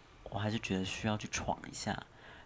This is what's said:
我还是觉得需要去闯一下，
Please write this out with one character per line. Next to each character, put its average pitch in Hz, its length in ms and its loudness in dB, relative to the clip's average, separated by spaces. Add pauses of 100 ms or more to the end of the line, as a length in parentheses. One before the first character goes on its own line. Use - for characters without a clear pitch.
(300)
我 - 100 0
还 104 100 4
是 113 80 4
觉 98 180 2
得 95 80 4
需 - 220 0
要 107 100 4
去 107 120 -2
闯 - 280 0 (140)
一 - 20 -8
下， - 320 -2 (420)